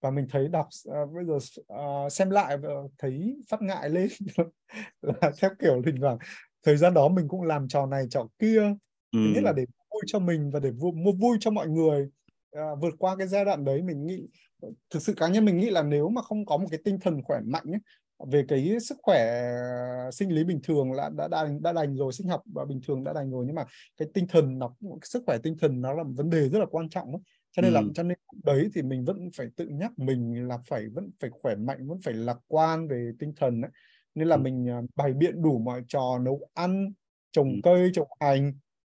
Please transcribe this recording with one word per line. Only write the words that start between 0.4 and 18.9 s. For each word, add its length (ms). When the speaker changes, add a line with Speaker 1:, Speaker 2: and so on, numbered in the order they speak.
Speaker 1:
đọc, 180
ờ, 200
bây 180
giờ, 140
ờ, 440
xem 200
lại 280
và 100
thấy 380
phát 140
ngại 280
lên 180
<laughs> 360
là 300
theo 180
kiểu 260
thỉnh 160
thoảng 180
thời 120
gian 180
đó 140
mình 200
cũng 140
làm 260
trò 180
này 240
trò 160
kia. 240
Thứ 60
nhất 140
là 100
Speaker 2:
Ừm. 40
Speaker 1:
để 80
vui 160
cho 120
mình 320
và 100
để 100
vu-, 320
mua 100
vui 280
cho 100
mọi 180
người, 400
ờ, 260
vượt 220
qua 180
cái 100
giai 180
đoạn 200
đấy. 180
Mình 240
nghĩ, 220
thực 120
sự 140
cá 120
nhân 160
mình 140
nghĩ 120
là 120
nếu 260
mà 140
không 240
có 100
một 140
cái 140
tinh 160
thần 220
khỏe 220
mạnh 280
ấy, 80
về 160
cái 320
sức 220